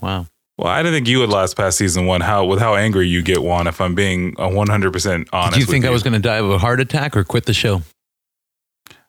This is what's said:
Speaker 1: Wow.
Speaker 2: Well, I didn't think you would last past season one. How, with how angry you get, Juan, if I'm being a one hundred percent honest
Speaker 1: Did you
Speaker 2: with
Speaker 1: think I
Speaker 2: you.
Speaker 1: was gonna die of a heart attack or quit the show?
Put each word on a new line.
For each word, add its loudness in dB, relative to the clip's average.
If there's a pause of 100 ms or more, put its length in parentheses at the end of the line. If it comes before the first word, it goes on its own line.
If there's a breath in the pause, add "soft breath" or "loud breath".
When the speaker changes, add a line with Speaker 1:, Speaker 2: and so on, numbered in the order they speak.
Speaker 1:
Wow. -6 (320)
Speaker 2:
Well, -2
I 0
didn't 0
think 0
you 2
would 2
last 0
past 0
season 0
one. 2
How, 0
with 0
how 2
angry 2
you 0
get, 0
Juan, 0
if -6
I'm -2
being -2
a -2
one 0
hundred 0
percent -2
honest 0
Speaker 1:
Did 4
you 2
Speaker 2:
with -4
Speaker 1:
think 2
I 0
Speaker 2:
you. 2
Speaker 1:
was 0
gonna 0
die 0
of 0
a 2
heart 2
attack -2
or 4
quit -2
the 0
show? 0 (1300 loud breath)